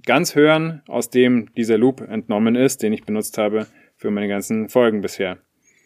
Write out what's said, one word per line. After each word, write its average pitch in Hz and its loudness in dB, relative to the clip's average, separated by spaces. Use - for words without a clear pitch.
ganz 147 0
hören, 156 2
aus 120 -4
dem 123 2
dieser 113 0
Loop 131 2
entnommen 110 -2
ist, 131 0
den 107 -2
ich 104 -8
benutzt 107 -8
habe 107 -2
für 104 -6
meine 104 -4
ganzen 104 -6
Folgen 113 2
bisher. 92 -6